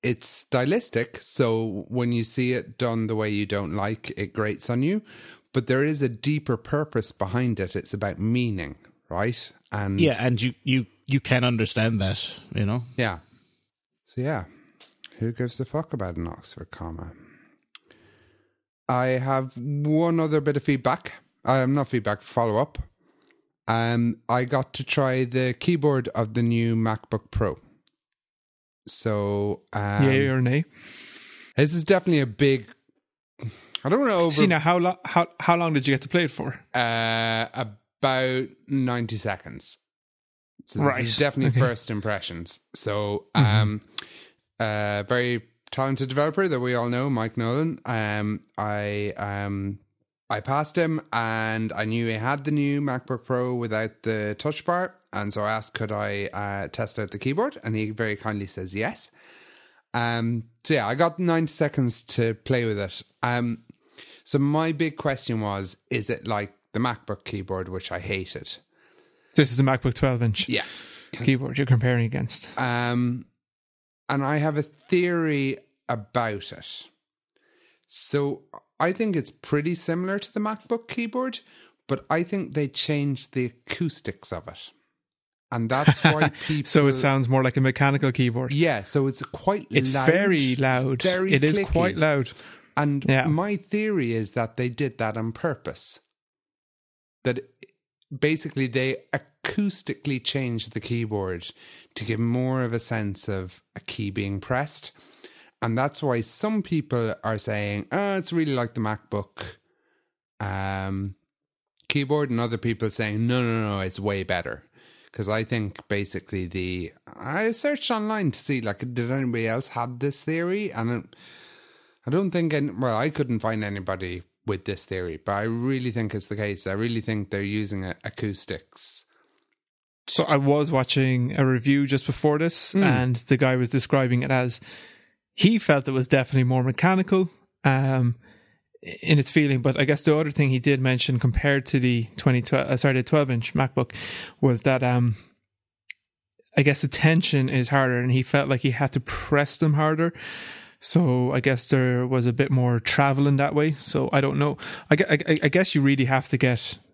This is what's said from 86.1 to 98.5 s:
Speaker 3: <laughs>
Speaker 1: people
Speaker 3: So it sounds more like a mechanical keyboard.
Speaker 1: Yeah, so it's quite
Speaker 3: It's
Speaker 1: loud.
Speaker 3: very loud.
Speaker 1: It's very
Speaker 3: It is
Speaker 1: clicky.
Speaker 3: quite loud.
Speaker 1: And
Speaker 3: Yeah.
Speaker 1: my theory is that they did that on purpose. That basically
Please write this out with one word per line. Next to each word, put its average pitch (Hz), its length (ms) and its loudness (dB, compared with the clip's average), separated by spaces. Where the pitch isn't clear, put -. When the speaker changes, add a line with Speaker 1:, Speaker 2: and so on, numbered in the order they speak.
Speaker 3:
<laughs> - 80 -10
Speaker 1:
people 151 220 0
Speaker 3:
So 147 180 6
it 135 80 6
sounds 135 340 2
more 131 160 4
like 127 140 2
a - 20 2
mechanical 139 500 2
keyboard. 123 420 0
Speaker 1:
Yeah, 143 300 2
so 135 240 0
it's 135 160 -4
quite - 480 -4
Speaker 3:
It's 131 240 2
Speaker 1:
loud. 135 120 2
Speaker 3:
very 160 500 4
loud. 131 380 2
Speaker 1:
It's 120 100 -4
very 185 300 2
Speaker 3:
It 139 100 4
is 160 140 4
Speaker 1:
clicky. 196 140 0
Speaker 3:
quite 175 240 2
loud. 151 340 2
Speaker 1:
And 143 300 0
Speaker 3:
Yeah. 131 200 4
Speaker 1:
my 190 300 0
theory 202 580 -2
is 110 160 -2
that 113 260 -4
they 123 140 -2
did 131 280 -4
that 110 200 -2
on 113 140 -2
purpose. - 680 -8
That 127 300 -4
basically 151 480 -2